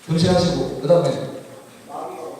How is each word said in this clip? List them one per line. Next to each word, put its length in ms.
금식하시고, 760
그 60
다음에 400